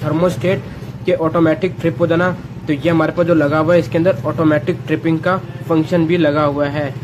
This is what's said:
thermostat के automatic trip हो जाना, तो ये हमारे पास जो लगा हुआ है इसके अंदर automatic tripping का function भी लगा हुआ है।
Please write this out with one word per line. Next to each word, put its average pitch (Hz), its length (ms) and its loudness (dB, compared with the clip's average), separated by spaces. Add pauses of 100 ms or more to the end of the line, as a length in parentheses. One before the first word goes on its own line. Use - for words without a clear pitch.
thermostat 170 600 0 (420)
के 180 100 2
automatic 160 640 0
trip 165 200 -2
हो 170 80 2
जाना, 170 280 0 (320)
तो 151 60 0
ये 143 160 0
हमारे 160 240 2
पास 175 120 0
जो 170 100 2
लगा 151 240 2
हुआ 156 140 2
है 170 60 6
इसके - 180 -2
अंदर - 280 2
automatic 156 640 0
tripping 160 320 0
का 180 180 0 (300)
function 165 400 2
भी 175 120 2
लगा 151 260 2
हुआ 143 240 0
है। 143 240 -4 (100)